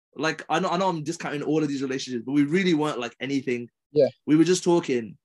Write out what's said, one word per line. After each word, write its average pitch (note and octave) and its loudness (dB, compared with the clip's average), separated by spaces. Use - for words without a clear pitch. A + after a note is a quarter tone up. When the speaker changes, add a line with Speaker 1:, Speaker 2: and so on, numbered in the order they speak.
Speaker 1:
like, D3+ -4
I D#3 0
know, F3+ 0
I E3+ 0
know F#3+ 0
I'm E3 -4
discounting D3 -8
all D#3 0
of D3+ -2
these C#3 -4
relationships, B2+ -6
but C3 -6
we D3 4
really F3 2
weren't, D3 -2
like, A#2+ -8
anything. B2 -4
Speaker 2:
Yeah. C#3+ 6
Speaker 1:
We D3+ 4
were D#3+ 8
just F3+ 2
talking. D3 0